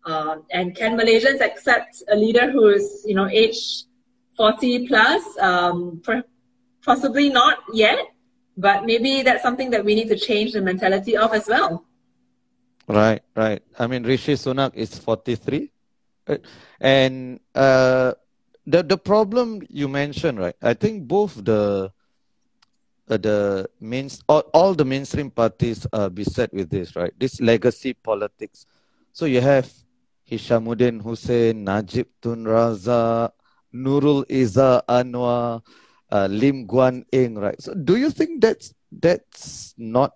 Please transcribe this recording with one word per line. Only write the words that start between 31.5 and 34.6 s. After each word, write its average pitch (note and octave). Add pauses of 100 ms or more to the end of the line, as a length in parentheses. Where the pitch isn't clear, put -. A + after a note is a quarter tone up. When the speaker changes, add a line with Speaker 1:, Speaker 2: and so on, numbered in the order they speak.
Speaker 2:
Najib G#2 (140)
Tun A#2
Razak, A2+ (420)
Nurul C#3
Izzah B2+